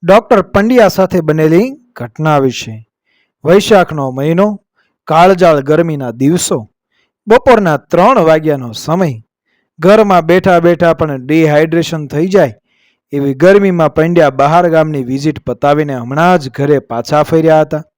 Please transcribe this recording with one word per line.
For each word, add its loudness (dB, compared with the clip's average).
ડોક્ટર 2
પંડ્યા 2
સાથે -2
બનેલી 0
ઘટના -2
વિશે. -6
વૈશાખનો 0
મહિનો, -2
કાળજાળ 4
ગરમીના -2
દિવસો, -4
બપોરના 2
ત્રણ 0
વાગ્યાનો 0
સમય. -4
ઘરમાં 2
બેઠા 2
બેઠા 0
પણ -6
ડિહાઇડ્રેશન 0
થઈ -4
જાય 0
એવી -4
ગરમીમાં 2
પંડ્યા 2
બહાર 0
ગામની -2
વિઝિટ -6
પતાવીને -2
હમણાં 0
જ -8
ઘરે -2
પાછા -4
ફર્યા 2
હતા. -4